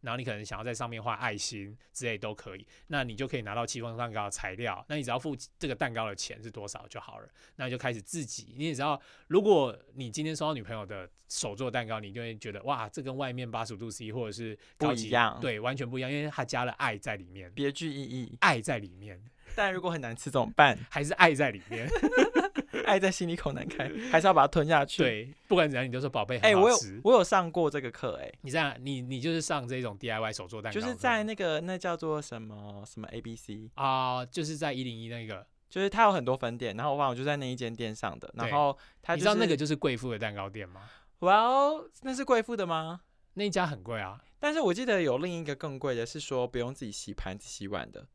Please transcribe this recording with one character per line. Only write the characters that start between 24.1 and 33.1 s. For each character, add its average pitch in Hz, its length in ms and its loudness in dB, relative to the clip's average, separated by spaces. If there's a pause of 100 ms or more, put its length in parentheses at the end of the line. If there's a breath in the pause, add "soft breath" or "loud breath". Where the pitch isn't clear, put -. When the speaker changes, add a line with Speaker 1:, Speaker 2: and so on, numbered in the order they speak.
Speaker 2:
还 165 80 8
是 185 60 4
要 185 80 8
把 147 80 8
它 143 40 10
吞 151 220 4
下 151 160 6
去。 - 180 -2
Speaker 1:
对， 120 320 0 (140)
不 196 80 6
管 160 120 6
怎 135 80 0
样， 127 120 0
你 - 20 -4
就 123 80 -2
说 139 120 -2
：“宝 110 140 0
贝， 120 140 -2
很 - 40 0
好 220 60 10
吃。” 214 120 10
Speaker 2:
哎， - 20 12
我 226 80 10
有， 233 60 8 (260)
我 208 120 8
有 196 100 10
上 180 260 4
过 160 180 2
这 143 120 0
个 123 100 -6
课， 117 320 -6
哎。 - 100 -12 (100)
Speaker 1:
你 135 80 -10
这 143 60 -2
样， 143 220 0
你， 131 240 -4
你 127 180 -6
就 160 120 -2
是 160 80 0
上 147 260 -2
这 127 160 -4
种 104 160 -6
D 120 100 -8
I 110 120 -2
Y 110 120 -2
手 98 140 -8
做 107 160 -10
蛋 110 100 -6
糕， 202 60 -4
Speaker 2:
就 220 80 -2
是 247 80 -4
在 226 300 0
那 220 100 -4
个， 160 280 0
那 185 140 -4
叫 175 200 -4
做 156 260 -4
什 117 180 -10
么， 104 460 -14
什 - 140 -14
么 110 80 -10
A 117 120 -10